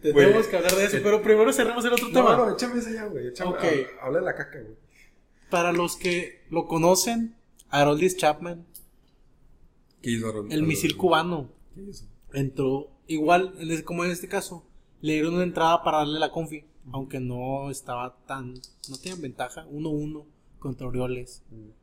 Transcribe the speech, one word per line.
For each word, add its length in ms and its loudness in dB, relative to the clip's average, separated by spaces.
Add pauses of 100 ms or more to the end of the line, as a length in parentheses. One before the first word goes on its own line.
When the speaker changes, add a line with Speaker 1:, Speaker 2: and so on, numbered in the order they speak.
Speaker 1:
Tenemos 320 8
Speaker 2:
Güey, 160 4
Speaker 1:
que 80 -2
hablar 200 4
de 80 4
eso, 140 0
Speaker 2:
el 40 -2
Speaker 1:
pero 180 4
primero 320 6
cerramos 320 0
el 80 2
otro 140 0
Speaker 2:
No, 80 -8
Speaker 1:
tema. 220 6
Speaker 2:
no, 160 2
échame 260 -2
ese 160 -6
ya, 120 -8
güey. 200 -8
Échame, 240 -4
Speaker 1:
Ok. 140 -4
Speaker 2:
habla, 220 2 (140)
habla 200 -2
de 60 -4
la 100 -4
caca, 240 -12
güey. 160 -18 (720)
Speaker 1:
Para 220 2
los 240 0
que 540 -4
lo 180 -2
conocen, 680 2 (340)
Aroldis 480 4
Chapman, 480 -2 (1400)
Speaker 2:
¿Qué 120 -4
hizo 160 -2
Aroldis? 260 -8
Speaker 1:
el 80 0
misil 340 0
cubano, 540 2 (240)
Speaker 2:
¿Qué 80 -16
hizo? 220 -16 (280)
Speaker 1:
entró 600 -2 (160)
igual, 500 2
en 140 -6
es-, 100 -6
como 220 -4
en 80 -2
este 160 -10
caso, 360 -6 (360)
le 140 -2
dieron 200 0
una 80 2
entrada 400 2
para 160 2
darle 220 0
la 100 0
confi, 340 -8 (280)
aunque 260 -8
no 500 -6
estaba 560 -10
tan, 300 -12 (340)
no 140 -14
tenían 180 -10
ventaja, 480 -10
uno 220 -8
uno 360 -6 (340)
contra 260 -10
Orioles. 640 -6
Speaker 2:
Mm. 200 -20 (120)